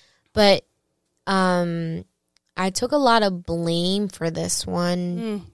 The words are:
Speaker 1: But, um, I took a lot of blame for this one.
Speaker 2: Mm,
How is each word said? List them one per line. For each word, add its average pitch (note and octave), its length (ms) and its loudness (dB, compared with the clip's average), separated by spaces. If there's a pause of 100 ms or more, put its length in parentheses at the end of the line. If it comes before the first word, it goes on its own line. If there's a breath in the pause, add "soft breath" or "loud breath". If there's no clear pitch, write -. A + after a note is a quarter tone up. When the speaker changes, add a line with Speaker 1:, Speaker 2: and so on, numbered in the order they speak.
(320 soft breath)
Speaker 1:
But, G3+ 320 4 (640)
um, F3 760 0 (540)
I F#3 120 -2
took A#3 220 -4
a D4+ 40 4
lot A#3+ 260 4
of F#3 220 -2
blame E3+ 640 -2
for E3 220 -6
this E3 360 -4
one. F3 520 -2
Speaker 2:
Mm, G#3+ 360 -8